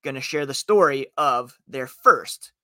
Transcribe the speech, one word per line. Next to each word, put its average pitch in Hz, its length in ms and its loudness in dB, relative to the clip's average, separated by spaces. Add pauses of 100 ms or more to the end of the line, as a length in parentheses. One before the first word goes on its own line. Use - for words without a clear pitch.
gonna 135 180 -10
share 147 260 -6
the 139 60 -10
story 147 640 2
of 123 400 0 (120)
their 131 180 -8
first - 640 0 (140)